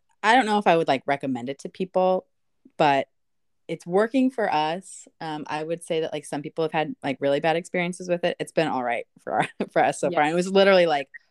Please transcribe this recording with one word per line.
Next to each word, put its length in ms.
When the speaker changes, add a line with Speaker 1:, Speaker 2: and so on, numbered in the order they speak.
Speaker 1:
I 140
don't 100
know 120
if 80
I 100
would, 120
like, 180
recommend 420
it 120
to 80
people, 580
but 320
it's 180
working 440
for 220
us. 560
Um, 280
I 160
would 180
say 180
that, 120
like, 120
some 180
people 220
have 80
had, 300
like, 180
really 200
bad 160
experiences 520
with 160
it. 140
It's 140
been 160
all 160
right 220
for 120
our, 140
<laughs> 140
for 120
us 160
so 100
far. 120
Speaker 2:
Yeah. 60
Speaker 1:
And 40
it 40
was 140
literally, 360
like, 220